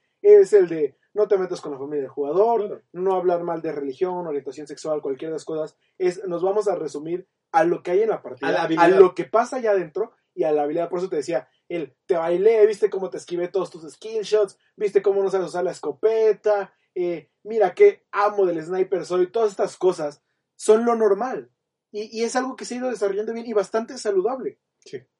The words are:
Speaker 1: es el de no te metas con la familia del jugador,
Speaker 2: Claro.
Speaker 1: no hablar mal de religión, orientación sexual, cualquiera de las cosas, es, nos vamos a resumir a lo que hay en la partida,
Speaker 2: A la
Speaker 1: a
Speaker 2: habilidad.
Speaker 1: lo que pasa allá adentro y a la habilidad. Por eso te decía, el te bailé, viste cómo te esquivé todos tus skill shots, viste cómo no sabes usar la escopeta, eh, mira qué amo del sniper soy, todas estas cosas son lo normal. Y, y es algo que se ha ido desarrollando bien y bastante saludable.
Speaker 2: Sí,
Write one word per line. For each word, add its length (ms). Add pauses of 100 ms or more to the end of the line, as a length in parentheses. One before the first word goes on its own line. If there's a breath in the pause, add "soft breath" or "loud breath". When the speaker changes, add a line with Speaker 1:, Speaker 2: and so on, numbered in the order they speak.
(220)
Speaker 1:
es 300
el 160
de 280 (180)
no 140
te 100
metas 220
con 120
la 60
familia 240
del 80
jugador, 560
Speaker 2:
Claro. 160 (100)
Speaker 1:
no 240
hablar 260
mal 200
de 100
religión, 540
orientación 400
sexual, 360
cualquiera 280
de 60
las 80
cosas, 320 (220)
es, 280
nos 160
vamos 260
a 80
resumir 500 (260)
a 120
lo 180
que 100
hay 100
en 80
la 120
partida, 260
Speaker 2:
A 40
la 100
Speaker 1:
a 20
Speaker 2:
habilidad. 360
Speaker 1:
lo 140
que 100
pasa 320
allá 160
adentro 400 (220)
y 100
a 80
la 100
habilidad. 260
Por 120
eso 80
te 80
decía, 320 (200)
el 280 (100)
te 100
bailé, 500
viste 240
cómo 200
te 60
esquivé 320
todos 220
tus 220
skill 300
shots, 340 (200)
viste 260
cómo 200
no 80
sabes 180
usar 160
la 80
escopeta, 1000 (220)
eh, 360 (120)
mira 320
qué 380
amo 340
del 160
sniper 420
soy, 280
todas 180
estas 260
cosas 460 (320)
son 300
lo 100
normal. 560 (400)
Y, 300
y 40
es 120
algo 200
que 80
se 100
ha 40
ido 120
desarrollando 420
bien 140
y 60
bastante 460
saludable. 600 (240)
Speaker 2:
Sí, 140 (220)